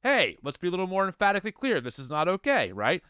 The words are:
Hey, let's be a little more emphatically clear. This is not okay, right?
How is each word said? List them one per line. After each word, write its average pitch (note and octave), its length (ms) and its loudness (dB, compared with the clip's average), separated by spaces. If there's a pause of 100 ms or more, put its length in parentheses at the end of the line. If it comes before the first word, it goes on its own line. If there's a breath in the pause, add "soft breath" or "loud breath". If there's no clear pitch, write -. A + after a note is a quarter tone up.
Hey, G#3 380 2
let's C#3 160 -8
be F3 100 -4
a F3 40 0
little F#3 160 -2
more F#3+ 180 0
emphatically G3+ 460 0
clear. A#3+ 280 -2
This B2 200 -8
is C3+ 100 -12
not D3+ 180 0
okay, F#3+ 440 0
right? G#2+ 380 0